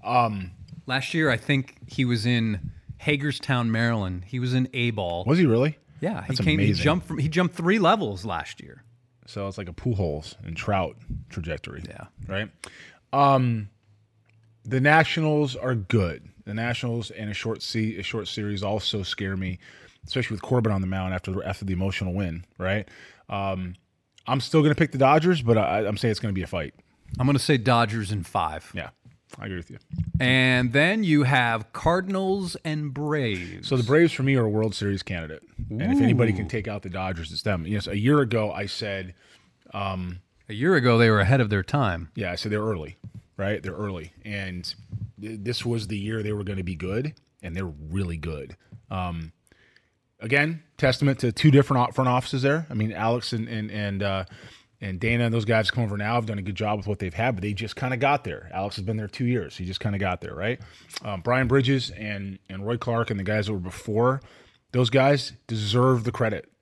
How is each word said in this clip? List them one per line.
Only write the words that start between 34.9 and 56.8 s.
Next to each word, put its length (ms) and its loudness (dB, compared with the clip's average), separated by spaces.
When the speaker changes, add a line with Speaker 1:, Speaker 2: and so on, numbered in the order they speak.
Speaker 1:
candidate, 380 -8
and 120 -6
if 200 2
anybody 320 6
can 120 -2
Speaker 2:
Ooh. 40 -8
Speaker 1:
take 180 -4
out 160 -8
the 60 -8
Dodgers, 420 -6
it's 100 -8
them. 240 -2
Yes, 220 -2
a 100 -4
year 220 6
ago 320 0
I 160 -6
said, 480 -8
um, 460 -4
Speaker 2:
A 40 -8
year 220 2
ago 220 6
they 120 8
were 120 6
ahead 200 6
of 80 2
their 140 2
time. 520 -2
Speaker 1:
Yeah, 160 -4
I 40 -4
said 160 -6
they're 100 -2
early, 360 -6
right? 260 -4
They're 100 -6
early, 400 -8
and 400 -8
th-, 220 -10
this 240 -4
was 220 -2
the 100 -4
year 240 -4
they 120 -2
were 100 -4
gonna 200 -4
be 120 -4
good, 380 -4
and 140 -10
they're 100 -4
really 520 -6
good. 380 -8
Um, 400 -6
again, 420 0
testament 420 2
to 120 0
two 200 -4
different 380 4
o-, 40 -10
front 160 2
offices 340 0
there. 260 0
I 60 -10
mean, 160 0
Alex 420 -2
and, 140 -4
and, 240 -6
and, 320 -4
uh, 220 -2
and 160 -6
Dana 260 2
and 80 0
those 120 0
guys 260 2
come 120 0
over 120 -2
now 200 -2
have 100 0
done 140 -6
a 20 -6
good 140 -6
job 220 -2
with 100 -6